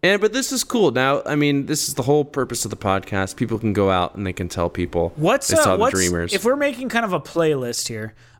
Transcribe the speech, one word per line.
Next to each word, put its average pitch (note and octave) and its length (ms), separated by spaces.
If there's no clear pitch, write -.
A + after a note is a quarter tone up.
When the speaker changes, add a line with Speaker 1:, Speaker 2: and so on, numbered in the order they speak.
Speaker 1:
and, F#3+ 180
but G3+ 120
this C4 200
is B3+ 120
cool. G3+ 260
Now, C3 360
I D3+ 80
mean, D3 320
this D3+ 220
is C#3 60
the C3+ 80
whole C#3+ 220
purpose B2 400
of G#2 60
the - 60
podcast. F#2+ 600
People A2+ 220
can A2 140
go G2 180
out F2+ 240
and G2 120
they F#2 80
can F2+ 140
tell F2 220
people F2 460
Speaker 2:
What's, G#3+ 320
Speaker 1:
they - 80
Speaker 2:
uh, D#4 60
Speaker 1:
saw F#2+ 140
The F#2 40
Speaker 2:
what's, A#3+ 140
Speaker 1:
Dreamers. F2 400
Speaker 2:
if G3 100
we're B3 120
making C4 340
kind A#3 140
of F#3+ 100
a D#3 60
playlist C#3 680
here A2 260